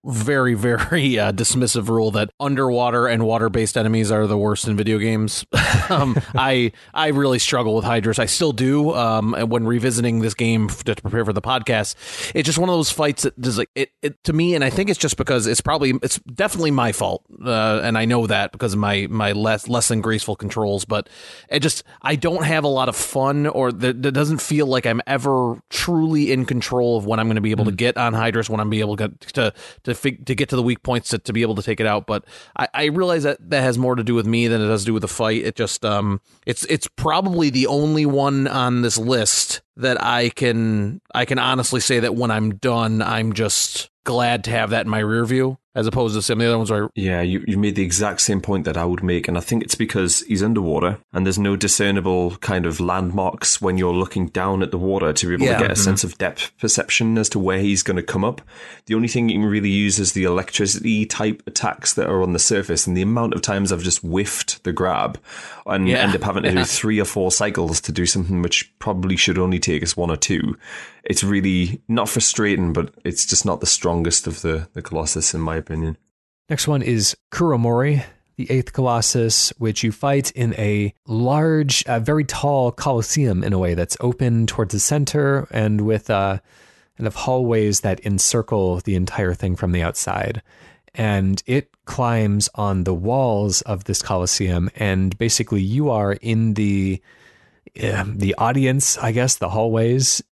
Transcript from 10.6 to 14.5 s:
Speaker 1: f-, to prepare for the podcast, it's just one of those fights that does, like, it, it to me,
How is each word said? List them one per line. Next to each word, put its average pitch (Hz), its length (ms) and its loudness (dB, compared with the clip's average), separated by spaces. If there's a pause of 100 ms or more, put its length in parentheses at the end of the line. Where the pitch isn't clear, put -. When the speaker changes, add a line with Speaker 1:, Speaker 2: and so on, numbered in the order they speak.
Speaker 1:
f-, - 160 -8
to 107 100 0
prepare 110 300 -2
for 107 80 -2
the 101 80 -2
podcast, 113 540 -2 (380)
it's 165 120 0
just 151 120 0
one 180 120 2
of 175 60 2
those 160 140 0
fights 147 340 -2
that 135 160 -4
does, 120 180 -2
like, 113 180 -2
it, 135 140 -4 (120)
it 147 220 -6
to - 80 -2
me, 170 240 2